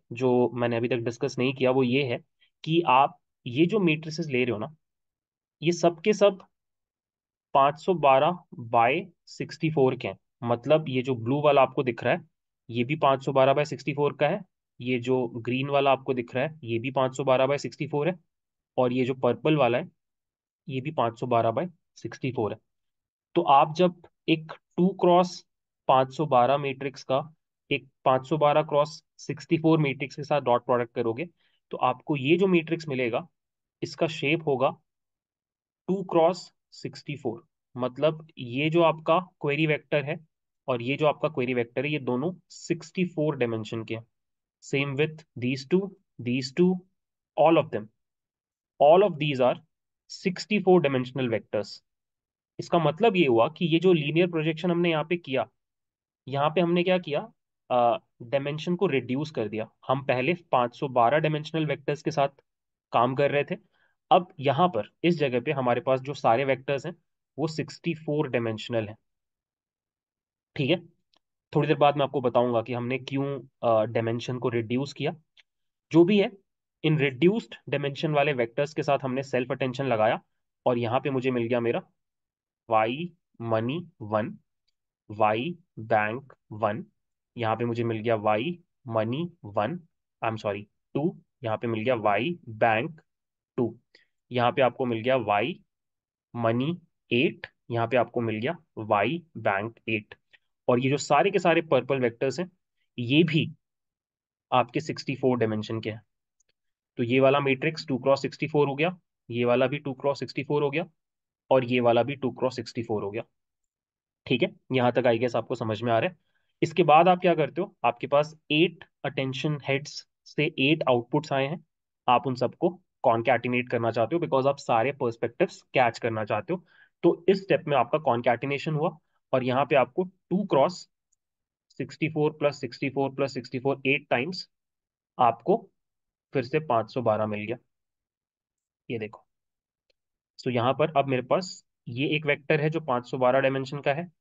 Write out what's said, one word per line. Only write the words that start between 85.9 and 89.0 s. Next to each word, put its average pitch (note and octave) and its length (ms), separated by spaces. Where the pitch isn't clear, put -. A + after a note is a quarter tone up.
वन, A2 320
यहाँ A2 200
पे A#2+ 80
मुझे A#2 200
मिल A2+ 140
गया A2+ 160
वाई A2 440
मनी A#2 420